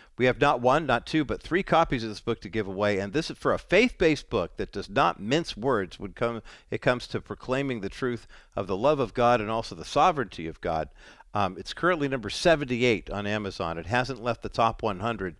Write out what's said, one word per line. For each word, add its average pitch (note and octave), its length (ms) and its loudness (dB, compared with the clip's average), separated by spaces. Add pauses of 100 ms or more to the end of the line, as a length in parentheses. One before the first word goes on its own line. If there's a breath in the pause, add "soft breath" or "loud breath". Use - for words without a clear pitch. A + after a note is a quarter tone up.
(160 soft breath)
We B2 100 2
have B2 140 2
not C#3+ 200 4
one, C#3 260 4
not B2 200 2
two, D#3 180 0
but G#2+ 180 -4
three F#3 200 -2
copies D#3+ 420 2
of A2 60 -6
this G2+ 100 -10
book A#2 220 -4
to G#2+ 60 -10
give F#2+ 200 -2
away, G2+ 300 2
and G2 140 -2
this D#3 180 -2
is - 80 -12
for B2+ 140 0
a F2+ 60 0
faith-based F3+ 720 2
book F#2 260 -2
that - 160 -4
does G2 160 -6
not C#3+ 320 2
mince C3+ 360 -2
words G#2+ 420 -2
when F#2+ 140 -10
come, A#2 300 -2 (280 loud breath)
it - 120 -6
comes B2 260 0
to G#2+ 120 -6
proclaiming B2+ 600 -4
the G2 80 -8
truth A#2+ 380 -6 (280 loud breath)
of G2+ 120 -4
the F#2 100 -2
love C#3 240 2
of A2 140 -2
God A#2+ 260 4
and G#2 100 -4
also A2+ 240 -4
the D#2+ 100 -12
sovereignty C#3+ 640 2
of D#2+ 140 -10
God. D#2+ 300 -2 (420 loud breath)
Um, F#2+ 260 0
it's - 140 -12
currently E3 360 0
number C3 200 -4
seventy-eight B2+ 800 2
on G2+ 180 -4
Amazon. G2 520 -4
It E2+ 80 -8
hasn't A#2+ 360 -2
left A#2 200 -2
the G#2 60 -8
top A2+ 340 0
one G2+ 180 -2
hundred G2 400 -4